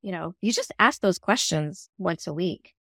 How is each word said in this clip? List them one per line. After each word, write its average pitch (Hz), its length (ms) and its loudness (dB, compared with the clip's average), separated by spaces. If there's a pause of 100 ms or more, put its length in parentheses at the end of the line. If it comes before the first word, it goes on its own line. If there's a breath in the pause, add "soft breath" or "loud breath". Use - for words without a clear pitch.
You 202 100 -2
know, 165 280 -4
you 220 120 4
just - 260 0
ask 220 220 -2
those 190 180 4
questions 170 680 0 (100)
once 175 280 -2
a 156 60 -4
week. 170 420 -4 (120)